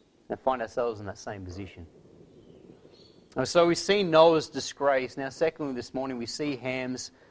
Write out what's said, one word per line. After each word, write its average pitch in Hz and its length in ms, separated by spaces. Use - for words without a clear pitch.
and 110 100
find 127 220
ourselves 117 380
in 104 80
that 95 100
same 101 260
position. 90 440
And 131 120
so 170 200
we 170 80
see 202 280
Noah's 160 460
disgrace. 135 680
Now, 135 140
secondly, 156 440
this 117 200
morning 131 240
we 117 80
see 147 300
Ham's 127 560